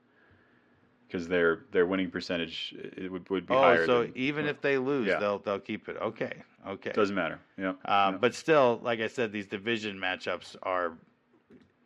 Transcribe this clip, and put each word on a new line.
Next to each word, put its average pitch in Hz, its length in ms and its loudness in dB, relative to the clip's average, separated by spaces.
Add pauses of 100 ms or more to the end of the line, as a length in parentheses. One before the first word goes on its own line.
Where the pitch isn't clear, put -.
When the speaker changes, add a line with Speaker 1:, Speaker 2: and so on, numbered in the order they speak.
(1120)
Speaker 1:
'Cause 87 160 -6
their, 85 460 2
their 90 140 4
winning 92 240 0
percentage, 85 600 -6 (240)
it 92 140 -8
would, 90 200 -10
would 90 160 -2
be 95 80 -2
Speaker 2:
Oh, 131 60 6
Speaker 1:
higher 139 260 6
Speaker 2:
so 120 160 4
Speaker 1:
than 117 120 -4
Speaker 2:
even 147 320 -4
if 147 140 -6
they 139 180 2
lose, 131 300 0
Speaker 1:
Yeah. 87 100 2
Speaker 2:
they'll, 101 220 0
they'll 101 180 -2
keep 104 300 -8
it. - 80 -8
Okay, 110 380 -6 (340)
okay. 98 240 -8
Speaker 1:
Doesn't 101 240 2
matter. 80 240 -4 (180)
Yeah. 95 120 -2
Speaker 2:
Um, 92 60 -6 (100)
Speaker 1:
Yeah. 101 240 4 (100)
Speaker 2:
but 120 140 4
still, 131 500 4
like 117 160 -2
I 110 80 -2
said, 110 240 -4
these 104 160 -6
division 104 500 -4
matchups 92 640 -4
are, 90 300 0 (920)